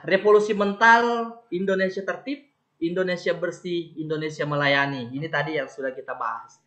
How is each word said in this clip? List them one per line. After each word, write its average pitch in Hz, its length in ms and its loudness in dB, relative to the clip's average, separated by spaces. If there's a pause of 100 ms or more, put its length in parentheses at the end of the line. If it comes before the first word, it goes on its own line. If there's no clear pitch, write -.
revolusi 208 480 4
mental, 233 800 4 (160)
Indonesia 190 560 -2
tertib, 262 400 -8 (320)
Indonesia 180 560 -2
bersih, 170 640 -6
Indonesia 156 480 -4
melayani. 139 640 0
Ini 143 160 -6
tadi 151 320 -4
yang 135 80 -4
sudah 135 240 -8
kita 127 240 -10
bahas. - 520 -10